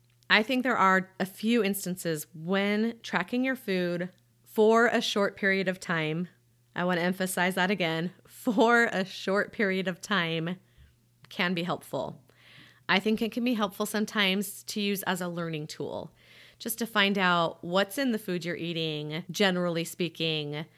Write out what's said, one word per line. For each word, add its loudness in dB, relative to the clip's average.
I 6
think 0
there 2
are 4
a -2
few 0
instances -4
when 0
tracking -2
your -2
food -2
for 6
a 2
short 0
period 2
of -2
time, -2
I -2
want 2
to 0
emphasize 0
that 2
again, -2
<laughs> -20
for 4
a 0
short -2
period 0
of -4
time -2
can -2
be -2
helpful. -6
I 4
think 0
it -4
can -4
be 0
helpful -2
sometimes -2
to -6
use -2
as -2
a -4
learning -6
tool, -8
just -8
to -4
find 2
out 2
what's 0
in 0
the -2
food -6
you're -6
eating, -6
generally 0
speaking. -4